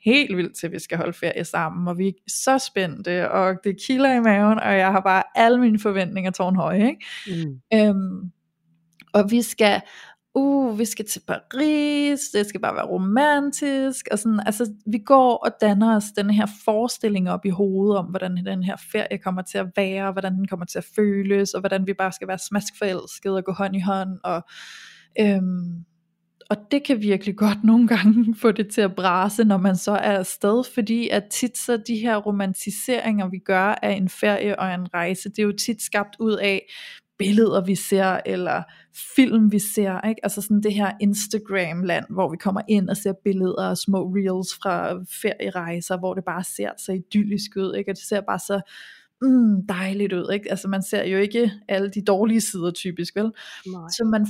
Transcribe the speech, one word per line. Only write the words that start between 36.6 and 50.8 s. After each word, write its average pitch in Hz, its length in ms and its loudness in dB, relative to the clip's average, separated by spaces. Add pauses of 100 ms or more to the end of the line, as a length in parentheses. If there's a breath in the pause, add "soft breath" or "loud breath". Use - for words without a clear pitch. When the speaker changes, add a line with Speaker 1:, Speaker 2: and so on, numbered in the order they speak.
Speaker 1:
billeder, 196 480 4
vi 190 100 2
ser, 190 500 0
eller 180 380 -2 (520 soft breath)
film, 220 360 6
vi 208 80 2
ser, 196 480 -2
ikke? 220 160 -4
Altså 202 180 -4
sådan 208 220 2
det 208 100 0
her 202 180 0 (100)
Instagram-land, 190 1080 -2
hvor 170 220 -2
vi 165 60 -8
kommer 196 300 -2
ind 202 220 2
og 190 80 -2
ser 190 160 -4 (100)
billeder 185 460 0
og 180 80 -2
små 196 260 0
reels 185 520 -2
fra 180 380 -2 (280)
ferierejser, 180 760 -4
hvor 185 160 -4
det 185 120 -6
bare 175 180 -4
ser - 340 -8
så - 140 -10
idyllisk 202 640 -2
ud, 190 200 -4
ikke? 202 160 -6
Og 190 40 -4
det - 80 -20
ser 202 180 -4
bare 202 180 -4
så, 196 220 -4 (640 loud breath)
mm, 226 440 4
dejligt 196 460 -2
ud, 175 200 -2
ikke? 208 180 -4
Altså 190 160 -4
man 190 140 -2